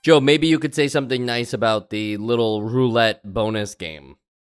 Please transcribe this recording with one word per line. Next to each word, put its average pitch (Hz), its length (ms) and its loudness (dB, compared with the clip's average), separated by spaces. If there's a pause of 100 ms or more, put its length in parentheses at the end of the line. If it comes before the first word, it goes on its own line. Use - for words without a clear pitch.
Joe, 151 160 6
maybe 147 260 4
you 160 120 2
could 151 160 -4
say 143 140 0
something 127 380 -2
nice 120 260 -4
about 110 380 -2
the 107 280 -4
little 110 440 0
roulette 113 640 0
bonus 107 500 -4
game. 73 420 -14 (300)